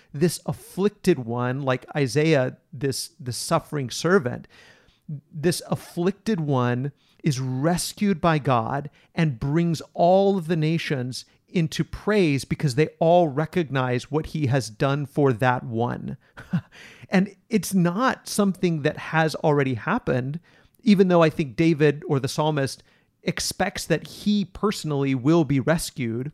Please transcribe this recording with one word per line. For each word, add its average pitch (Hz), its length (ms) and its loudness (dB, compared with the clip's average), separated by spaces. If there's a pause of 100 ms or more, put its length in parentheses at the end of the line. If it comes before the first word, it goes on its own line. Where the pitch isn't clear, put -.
(140)
this 156 320 0
afflicted 185 760 -2
one, 123 440 -4
like 127 220 -2 (100)
Isaiah, 139 600 2 (140)
this, 135 480 -6
this 123 180 -8
suffering 147 520 -4
servant. 131 580 -2 (840)
This 160 380 -2
afflicted 185 680 -2
one 131 520 0 (320)
is 131 160 0
rescued 147 840 -2
by 165 160 4
God 131 520 -2 (260)
and 151 240 0
brings 160 420 0 (120)
all 196 440 4
of 160 100 -6
the 175 80 0
nations 151 680 -2 (240)
into 170 340 0
praise 175 600 0
because - 280 -2
they 147 140 4 (120)
all 170 280 6
recognize 135 840 -2
what 151 180 -2
he 151 200 -2
has 113 240 0
done 139 340 -2
for 139 280 2
that 127 300 0
one. 123 540 -4 (340)
<laughs> 165 100 -2 (480)
And 196 260 0 (120)
it's 190 280 -2
not 185 520 0
something 180 540 0
that 143 160 -2
has 160 380 0
already 143 400 2
happened, 139 640 -2 (420)
even 196 280 6
though 175 120 6
I 160 80 6
think 135 260 -4
David 151 520 2
or 147 120 2
the 123 80 -4
psalmist 151 540 -2 (400)
expects - 640 -4
that 156 220 -2
he 208 380 -2
personally 143 680 -2
will 151 300 2
be 135 160 0
rescued 127 760 -4